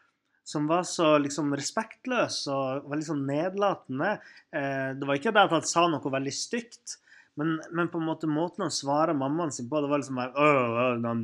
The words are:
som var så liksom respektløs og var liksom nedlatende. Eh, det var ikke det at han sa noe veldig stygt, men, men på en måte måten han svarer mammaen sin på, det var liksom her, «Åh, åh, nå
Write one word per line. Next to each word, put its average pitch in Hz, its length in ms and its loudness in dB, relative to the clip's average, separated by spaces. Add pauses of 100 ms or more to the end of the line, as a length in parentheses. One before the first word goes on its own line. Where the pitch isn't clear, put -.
(440)
som 151 220 -4
var 165 160 2
så 160 400 4
liksom 143 340 -2
respektløs 214 840 -4 (100)
og 135 380 -4
var 147 100 -4
liksom 147 260 -4
nedlatende. 180 960 -2 (320)
Eh, 135 460 -4
det 139 100 -4
var 139 80 2
ikke 151 160 -2
det 202 140 8
at 165 100 2
han 147 100 0
sa 170 220 4
noe 143 300 -2
veldig 135 160 -4
stygt, - 640 -8 (420)
men, 160 160 0 (160)
men 170 160 0
på 175 80 -6
en 165 80 -2
måte 160 240 -2
måten 170 380 -2
han 143 40 -2
svarer 151 460 2
mammaen 143 340 0
sin 123 200 -8
på, 151 100 0
det 143 80 -2
var 143 140 2
liksom 127 180 -4
her, 127 160 -4
«Åh, 139 480 4
åh, 123 160 0
nå 117 240 -2